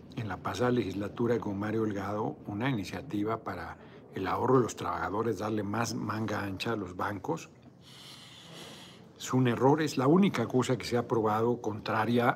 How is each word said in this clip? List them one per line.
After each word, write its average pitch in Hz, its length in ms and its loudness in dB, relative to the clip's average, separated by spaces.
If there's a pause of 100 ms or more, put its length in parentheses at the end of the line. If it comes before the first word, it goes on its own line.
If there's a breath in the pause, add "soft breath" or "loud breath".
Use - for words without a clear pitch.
(160)
en 104 140 -6
la - 80 -6
pasada - 340 0
legislatura 104 680 0
con 101 200 -4
Mario 107 240 0
Delgado 104 540 -2 (100)
una 110 220 -2
iniciativa 104 760 -2
para 85 340 -8 (360 loud breath)
el 95 140 -4
ahorro 117 300 4
de 123 60 8
los 104 120 -2
trabajadores, 90 640 -2
darle 107 240 -2
más 110 320 -2
manga 104 480 -4
ancha 98 300 -4
a - 20 -2
los 90 220 -8
bancos. 104 520 -6 (1700 loud breath)
Es - 160 -6
un 127 140 6
error, 127 340 4
es 147 160 0
la 131 80 2
única 151 440 6
cosa 127 280 2
que 98 60 -8
se 120 140 0
ha 120 40 2
aprobado 113 600 2
contraria 110 760 2